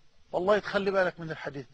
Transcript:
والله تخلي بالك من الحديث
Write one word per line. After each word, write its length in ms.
والله 260
تخلي 320
بالك 300
من 100
الحديث 440